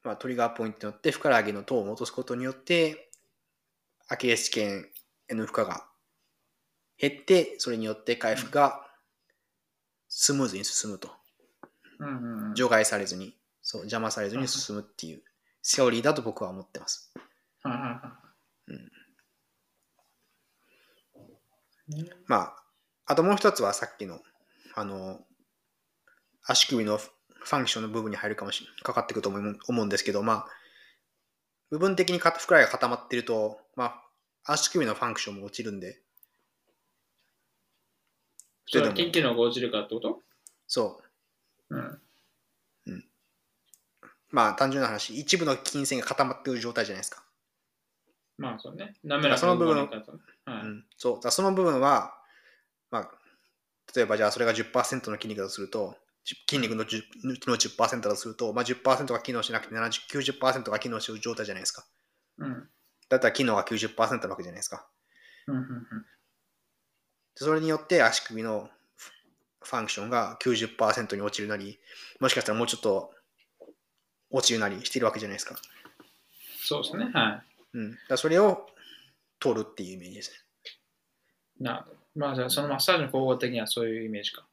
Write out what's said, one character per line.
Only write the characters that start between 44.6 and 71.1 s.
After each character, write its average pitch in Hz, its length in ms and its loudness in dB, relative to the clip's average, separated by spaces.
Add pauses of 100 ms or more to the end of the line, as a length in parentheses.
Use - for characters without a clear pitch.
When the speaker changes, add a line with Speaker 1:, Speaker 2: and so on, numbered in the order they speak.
Speaker 1:
純 135 100 0
な 123 60 2
話、 107 300 -4
一 147 200 2
部 170 80 0
の 135 120 2
筋 - 280 -4
線 131 140 -2
が 113 60 -4
固 135 200 2
ま 127 80 -4
っ - 100 -12
て 139 80 -2
い - 20 0
る 123 60 -2
状 117 140 -6
態 110 120 0
じ 101 60 -8
ゃ 95 40 -6
な 95 40 -10
い - 20 -10
で - 20 -10
す - 80 -8
か。 - 120 -20 (1120)
Speaker 2:
ま 127 160 -6
あ、 107 60 -12
そ - 120 -14
う 156 40 -16
ね。 202 180 -12 (100)
滑 143 240 0
ら 131 120 4
か 180 140 4
に 175 60 2
動 170 100 4
か 156 60 6
な 143 80 2
い 139 60 -4
か 113 60 -8
ら。 107 60 -10
Speaker 1:
だ - 40 -18
か - 60 -20
ら - 0 -
そ - 0 -
の - 60 -20
部 - 60 -20 (220)
分、 131 80 -8
Speaker 2:
は 107 60 -6
い。 107 80 -8
Speaker 1:
う - 20 -8
ん。 104 160 -12 (120)
そ 123 160 2
う。 - 20 0
だ 123 60 -14
か 120 80 -2
ら - 20 2
そ - 100 2
の 190 120 4
部 190 100 2
分 151 180 4
は、 135 320 4 (800)
ま 117 80 -2
あ、 92 120 -10 (840)
例 123 80 4
え - 20 4
ば 107 100 2
じ 107 80 4
ゃ 104 40 6
あ 107 40 4
そ - 80 -6
れ 123 60 4
が 117 80 4
十 110 120 0
パ 123 160 0
ー - 40 2
セ - 100 -2
ン 127 60 -4
ト - 100 -10
の 104 60 -6
筋 110 120 -8
肉 104 100 -6
だ 98 60 -2
と 95 40 -8
す - 100 -8
る 98 100 -8
と、 104 280 -4 (260)
じ - 120 -8
ゅ-、 - 20 -20 (100)
筋 139 140 0
肉 113 140 -2
の 110 100 -4
十、 110 180 -6 (440)
の 120 100 4
十 117 120 2
パ - 160 2
ー 110 40 2
セ 127 60 -2
ン 117 60 -6
ト 104 80 0
だ 101 60 2
と - 60 -8
す - 60 -8
る 110 80 -10
と、 110 180 -2
ま 120 80 0
あ、 - 20 0
十 123 120 -2
パ 131 180 4
ー 127 40 4
セ 147 60 -4
ン 135 40 -6
ト 123 60 -2
が 113 80 -2
機 127 120 -6
能 117 80 -2
し 110 100 -4
な 113 80 -2
く - 80 -12
て - 60 -14
七 113 160 -2
十、 113 180 -4
九 143 140 -4
十 131 120 -2
パ 131 160 2
ー 131 40 4
セ 131 60 -2
ン 120 40 -10
ト 104 80 -4
が 107 60 0
機 117 100 -4
能 113 120 -4
し - 80 -6
て 113 60 -8
る 107 60 -12
状 117 140 -6
態 110 120 -6
じ 101 60 -8
ゃ 95 40 -6
な 92 40 -10
い - 40 -12
で - 20 -4
す - 60 0
か。 - 140 -16 (520)
Speaker 2:
う 147 80 -10
ん。 123 240 -10 (400)
Speaker 1:
だ 131 80 6
っ - 20 6
た 123 100 4
ら - 20 0
機 135 120 0
能 117 120 4
が 98 80 2
九 113 140 -2
十 107 120 -2
パ - 140 0
ー 113 60 2
セ 127 80 -2
ン - 20 -4
ト 110 80 -6
な 95 60 -4
わ - 40 -10
け 90 60 -12
じ 90 60 -12
ゃ - 20 -14
な 85 60 -16
い - 20 -16
で - 40 -8
す - 60 -6
か。 - 180 -14 (600)
Speaker 2:
う 143 60 -4
ん、 - 20 -2
う - 20 -2
ん、 127 40 -2
う - 20 -6
ん。 127 60 -12
Speaker 1:
で、 123 80 -10 (1600)
そ 151 160 2
れ 160 60 2
に 160 100 0
よ 156 80 2
っ 151 100 -8
て 165 160 8
足 113 180 6
首 110 220 -8
の 107 260 -6 (280)
フ-、 - 140 -20 (520)
フ - 140 -8
ァ 113 40 -2
ン 107 40 -4
ク 101 60 -6
シ - 80 -6
ョ 101 60 -6
ン 117 60 -10
が 117 280 0
九 123 160 4
十 110 120 0
パ 110 220 2
ー 110 40 6
セ 120 80 0
ン 107 60 -4
ト 104 80 -4